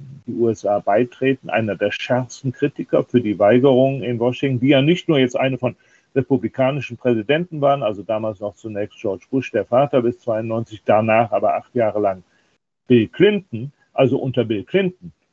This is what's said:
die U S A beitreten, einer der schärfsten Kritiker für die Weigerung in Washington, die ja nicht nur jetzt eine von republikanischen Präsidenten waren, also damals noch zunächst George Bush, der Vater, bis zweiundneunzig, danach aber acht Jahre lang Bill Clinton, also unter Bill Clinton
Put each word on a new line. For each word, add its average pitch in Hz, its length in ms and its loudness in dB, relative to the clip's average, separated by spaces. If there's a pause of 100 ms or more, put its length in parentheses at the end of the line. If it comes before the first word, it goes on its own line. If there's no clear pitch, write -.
(260)
die 120 60 -8
U 113 160 2
S 110 160 -4
A 101 140 2
beitreten, 123 720 -2
einer 110 240 -2
der 104 160 -2
schärfsten 127 600 -4
Kritiker 143 520 -2
für - 160 0
die 104 180 -2
Weigerung 127 640 4
in 120 180 -4
Washington, 123 400 -2
die 135 80 2
ja 139 120 6
nicht 165 280 0
nur 151 100 2
jetzt 127 180 2
eine 131 220 -2
von 120 160 -4 (400)
republikanischen 131 840 -2
Präsidenten 139 640 -2
waren, 139 220 2
also 104 200 -4
damals 110 380 -6
noch 104 140 -8
zunächst 104 460 -10
George 98 300 -6
Bush, 131 200 -4
der 101 140 -2
Vater, 135 380 2
bis 120 180 -4
zweiundneunzig, 113 640 -6
danach 110 480 2
aber 98 240 0
acht - 180 -10
Jahre 107 260 0
lang 95 220 -2 (640)
Bill 113 220 4
Clinton, 175 640 0 (200)
also 135 260 2
unter 127 260 -2
Bill 107 200 -4
Clinton 180 460 -4 (220)